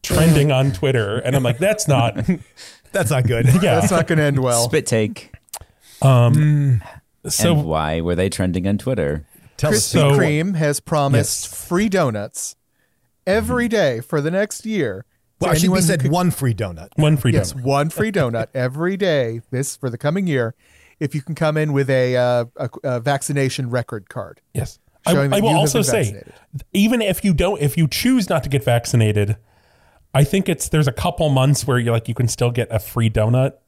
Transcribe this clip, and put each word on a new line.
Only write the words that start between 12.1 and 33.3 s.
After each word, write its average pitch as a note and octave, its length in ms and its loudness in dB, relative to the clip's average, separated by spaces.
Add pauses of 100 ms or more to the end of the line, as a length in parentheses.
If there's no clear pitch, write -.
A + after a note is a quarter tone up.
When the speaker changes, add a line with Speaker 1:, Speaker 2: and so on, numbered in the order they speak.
Speaker 3:
every A3+ 440 0
day D3 320 0
for D3+ 180 -4
the C#3+ 100 -2
next G3 360 -4
year C3+ 400 -4 (340)
Speaker 2:
Well, F3+ 120 0
Speaker 3:
to D3+ 40 4
Speaker 2:
it D#3 40 2
should E3+ 80 2
Speaker 3:
anyone F#3 100 4
Speaker 2:
be F#3+ 60 4
Speaker 3:
who E3 40 4
Speaker 2:
said E3+ 140 2
Speaker 3:
can C3+ 100 0
Speaker 2:
one F3+ 200 2
free B2 220 -2
donut. F2+ 440 -8
Speaker 1:
One D3+ 180 4
free C3 160 0
Speaker 3:
Yes, F#2 220 0
Speaker 1:
donut. B2+ 100 -10
Speaker 3:
one C#3 260 0
free G#3+ 220 -2
donut A#2 420 -2
every C#3+ 440 -4
day C#3 420 0 (120)
this C3 260 -6
for B2+ 120 -6
the A#2 80 -8
coming F3+ 300 -2
year B2 280 -2 (440)
if D3+ 160 -4
you C#3+ 60 -4
can D#3 140 -8
come D3+ 200 0
in D#3 160 -2
with C#3 180 0
a, B2+ 280 2
uh, B2 280 0 (120)
a, C#3+ 120 -6 (140)
a B2+ 160 -2
vaccination C3+ 680 -2
record A#2 400 -6
card. - 320 -12 (120)
Speaker 1:
Yes. - 240 -6 (280)
I, E3 80 2
Speaker 3:
Showing C#3 160 2
that G3 80 2
Speaker 1:
I - 20 2
will A3 120 2
Speaker 3:
you D#3+ 40 4
have E3 60 2
Speaker 1:
also D3+ 180 0
Speaker 3:
been G3+ 60 2
Speaker 1:
say, G#3 180 0
Speaker 3:
vaccinated. G2+ 300 -8 (400)
Speaker 1:
even A3+ 280 2
if G3 220 -2
you G3 100 2
don't, F3+ 280 0
if C#3+ 160 0
you D#3+ 100 4
choose B3 420 0
not E3+ 140 0
to D3 60 -6
get C3+ 140 0
vaccinated, G#2+ 720 2 (760)
I C#3+ 120 4
think G3 240 -2
it's, - 180 -4
there's D3+ 200 2
a B2 60 -2
couple E3+ 360 -2
months C3+ 360 2
where B2 140 0
you're A#2 140 0
like, A#2 160 -2
you A#2 40 -4
can A#2+ 140 0
still B2 240 -2
get A#2+ 200 -2
a A2+ 80 -2
free A2+ 300 -2
donut. A#2 440 0 (140)